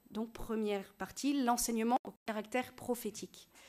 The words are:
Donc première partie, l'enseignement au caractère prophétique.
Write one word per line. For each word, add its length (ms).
Donc 220
première 600
partie, 480
l'enseignement 600
au 100
caractère 480
prophétique. 760